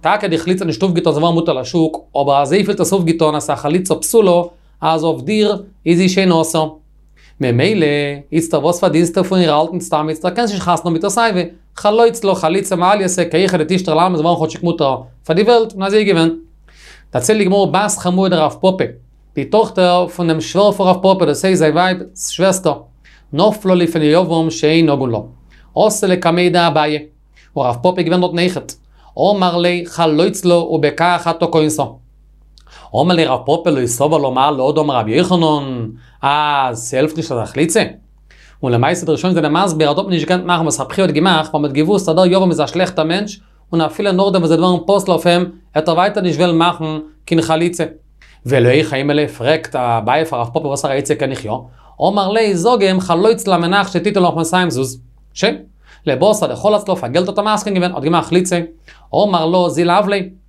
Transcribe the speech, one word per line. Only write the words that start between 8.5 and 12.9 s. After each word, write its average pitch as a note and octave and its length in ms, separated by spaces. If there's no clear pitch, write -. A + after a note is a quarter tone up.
דער C#3 140
וואס F3 160
פארדינסט E3+ 380
דו F#3 60
פון F#3 140
איר D3+ 220
אלטן E3 200
סתם, D#3 300
יצט D#3 120
דער F3+ 120
קענסט A#3 180
נישט F#3+ 120
חתונה E3+ 280
מיט E3 100
דער G3+ 80
סייבה. G#3+ 300
חלוץ A3+ 480
לו, F#3+ 100
חליצה F#3 420
מעל F#3+ 240